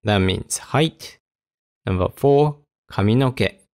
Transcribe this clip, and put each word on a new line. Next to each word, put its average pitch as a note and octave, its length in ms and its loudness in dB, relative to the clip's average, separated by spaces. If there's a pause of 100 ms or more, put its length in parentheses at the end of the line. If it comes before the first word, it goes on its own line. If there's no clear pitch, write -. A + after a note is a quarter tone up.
That G#2 200 2
means - 360 -4 (120)
height. - 480 -4 (640)
Number F2+ 260 0
four, C#3+ 440 2 (300)
髪 G#2 300 0
の C3 160 2
毛。 G#2+ 300 -4 (120)